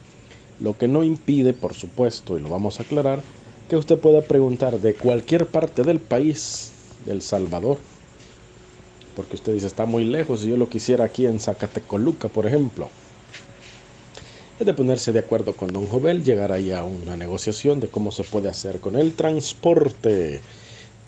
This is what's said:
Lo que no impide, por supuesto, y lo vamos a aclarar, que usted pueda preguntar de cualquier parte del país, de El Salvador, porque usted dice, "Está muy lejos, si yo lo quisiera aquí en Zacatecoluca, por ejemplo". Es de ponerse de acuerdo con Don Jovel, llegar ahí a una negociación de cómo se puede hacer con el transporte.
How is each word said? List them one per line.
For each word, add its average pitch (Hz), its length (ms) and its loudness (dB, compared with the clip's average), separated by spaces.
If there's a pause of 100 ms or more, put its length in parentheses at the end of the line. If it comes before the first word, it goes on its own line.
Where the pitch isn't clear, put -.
(600)
Lo 107 180 -4
que 120 80 2
no 143 160 4
impide, 147 500 2
por 92 220 -4
supuesto, 95 640 -4
y - 20 -6
lo 73 80 -8
vamos 101 300 -4
a 117 60 -8
aclarar, 139 400 0 (440)
que 170 80 2
usted 156 220 4
pueda 151 240 8
preguntar 131 560 2
de 104 160 2
cualquier 123 520 2
parte 160 360 0
del 160 160 2
país, - 720 -2 (340)
de 107 60 -6
El 101 120 -4
Salvador, 95 560 -2 (1400)
porque - 180 -10
usted 107 200 -2
dice, 98 120 -2
"Está 110 200 -4
muy 117 180 0
lejos, 127 380 -2
si 107 60 -2
yo 120 80 0
lo 120 120 2
quisiera 117 380 0
aquí 127 200 0
en 113 140 0
Zacatecoluca, 107 880 -4
por 107 180 0
ejemplo". 117 420 0 (1700)
Es 220 60 0
de 185 80 4
ponerse 127 360 0
de 113 80 4
acuerdo 107 360 0
con 92 180 -6
Don 101 160 -4
Jovel, 156 340 0
llegar 101 300 2
ahí 95 180 -2
a 90 140 -4
una 87 320 -8
negociación 104 640 -2
de 107 80 -4
cómo 104 240 -4
se - 100 -6
puede 98 260 -2
hacer 92 300 -6
con 98 160 -6
el 160 200 2
transporte. 135 1300 0 (680)